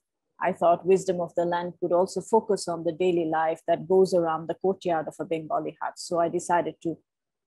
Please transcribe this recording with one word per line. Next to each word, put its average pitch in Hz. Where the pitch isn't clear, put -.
I 170
thought 170
wisdom 175
of 170
the 175
land 175
could 175
also 185
focus 208
on 165
the 170
daily 175
life 160
that 160
goes 190
around 165
the 165
courtyard 170
of 156
a 156
Bengali 156
hut. -
So -
I 170
decided 170
to 165